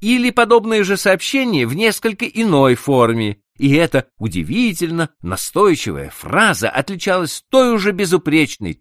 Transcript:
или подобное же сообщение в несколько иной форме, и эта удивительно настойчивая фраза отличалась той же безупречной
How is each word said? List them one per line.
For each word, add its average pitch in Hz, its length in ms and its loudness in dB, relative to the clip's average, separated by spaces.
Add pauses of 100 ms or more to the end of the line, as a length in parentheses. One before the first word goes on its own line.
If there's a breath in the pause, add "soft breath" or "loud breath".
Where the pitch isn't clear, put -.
или 240 300 0
подобное 226 540 2
же 190 120 -2
сообщение 190 680 0
в 117 80 -4
несколько 220 520 -2
иной 147 480 4
форме, 113 680 0 (180)
и 139 160 2
эта 156 420 0
удивительно 160 960 -4 (120)
настойчивая 95 880 -2
фраза 175 600 -2
отличалась 185 800 -4
той 247 280 4
же 196 140 -2
безупречной 160 880 -2